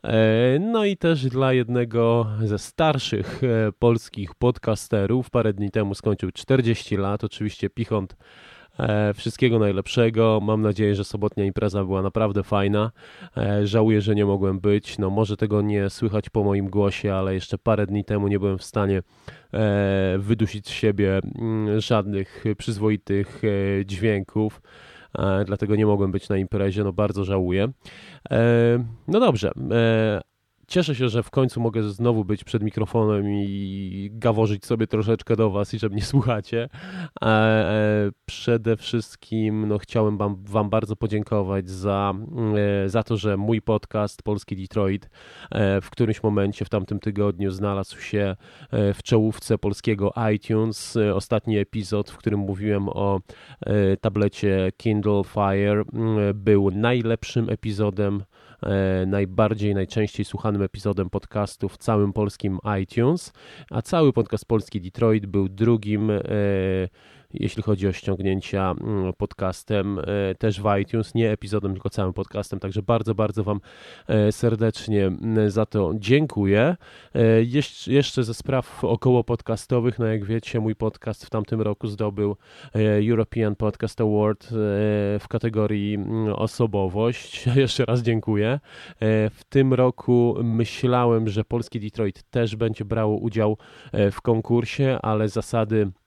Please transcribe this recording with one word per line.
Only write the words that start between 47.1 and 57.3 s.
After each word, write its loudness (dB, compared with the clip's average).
znalazł -4
się, -2
e, 2
w -10
czołówce 2
polskiego -2
iTunes. -2
E, 2
ostatni 0
epizod, -4
w -20
którym -2
mówiłem -2
o, 0
e, 2
tablecie 0
Kindle 2
Fire, 0
mm, 0
był 4
najlepszym 0